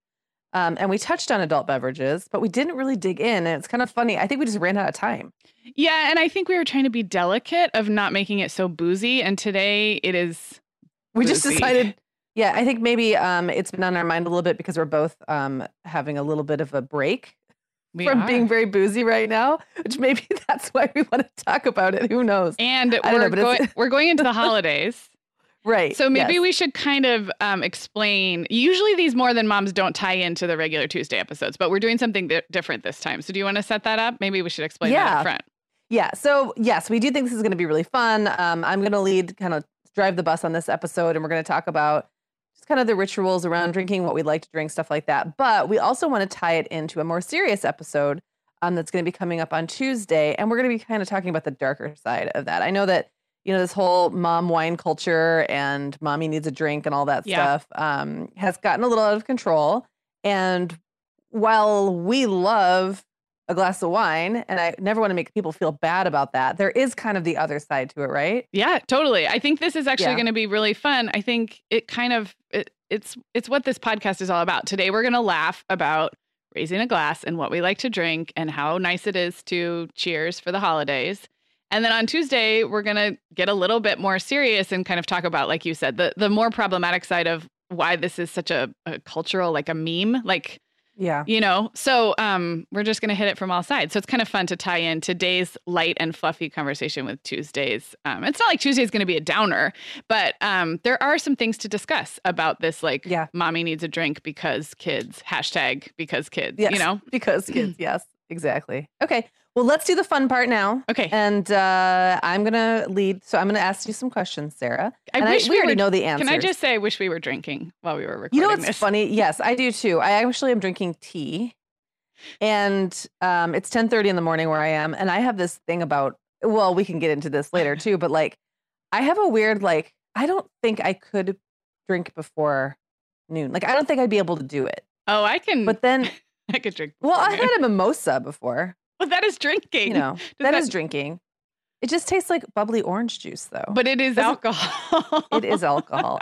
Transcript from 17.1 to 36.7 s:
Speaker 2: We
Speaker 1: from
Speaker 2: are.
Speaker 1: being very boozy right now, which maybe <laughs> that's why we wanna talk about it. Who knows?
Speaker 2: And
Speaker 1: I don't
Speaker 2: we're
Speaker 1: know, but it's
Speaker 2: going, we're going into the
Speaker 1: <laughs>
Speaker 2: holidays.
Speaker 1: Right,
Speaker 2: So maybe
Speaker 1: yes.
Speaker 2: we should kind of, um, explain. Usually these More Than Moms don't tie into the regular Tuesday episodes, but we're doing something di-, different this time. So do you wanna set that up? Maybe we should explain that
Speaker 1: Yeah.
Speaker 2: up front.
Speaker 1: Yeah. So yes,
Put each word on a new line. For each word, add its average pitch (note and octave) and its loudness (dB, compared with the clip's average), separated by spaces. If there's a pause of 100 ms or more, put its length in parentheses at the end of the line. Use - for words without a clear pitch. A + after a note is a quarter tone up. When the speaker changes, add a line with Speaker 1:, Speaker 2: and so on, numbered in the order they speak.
Speaker 2:
We E3+ -6
Speaker 1:
from A#3+ 4
Speaker 2:
are. G3+ 0
Speaker 1:
being A#3+ 2
very A3+ 4
boozy G3+ 2
right A3+ 2
now, A#3+ 2 (260)
which B3+ -6
maybe B3+ 2 (160)
<laughs> - -12
that's - -2
why C4+ 2
we F4 2 (100)
wanna B3 0
talk - -2
about F#3+ 2
it. G#3+ 0
Who B3 2
knows? F#3+ 2
Speaker 2:
And B3 2
Speaker 1:
I A3 4
don't - 4
Speaker 2:
we're A#3+ 6
Speaker 1:
know, A#3+ 4
but F#3+ 2
it's B3 4
Speaker 2:
going, C4 2
we're A#3+ 2
going D4 4
into D#4 4
the B3 2
Speaker 1:
<laughs> - -
Speaker 2:
holidays. G#3 0 (560)
Speaker 1:
Right, G3+ 2
Speaker 2:
So C4+ 4
maybe C4 4
Speaker 1:
yes. F4 4
Speaker 2:
we F4+ 4
should E4 0
kind C#4 2
of, A3+ 2 (120)
um, G3 0
explain. F#3+ -2
Usually F#4 4
these E4 2
More B3 4
Than A3 2
Moms G3+ 0
don't F#3+ 0
tie F#3 -2
into F3 -2
the E3+ 0
regular D#3 0
Tuesday C3+ -4
episodes, - -4
but F3 0
we're G3 2
doing A3+ 2
something G3+ 0
di-, E3 0 (100)
different E3 -4
this - -8
time. - -6
So F#3+ -10
do G3 -4
you G3 -2
wanna G3+ -2
set G#3+ -4
that A3 0
up? A#3 -2
Maybe F#3+ 0
we E3+ -6
should D#3 -6
explain G#3+ -2
that - 4
Speaker 1:
Yeah. G3+ 2
Speaker 2:
up C#3 2
front. E3 -2 (480)
Speaker 1:
Yeah. A3+ 2
So C#4 2
yes, G#3+ 0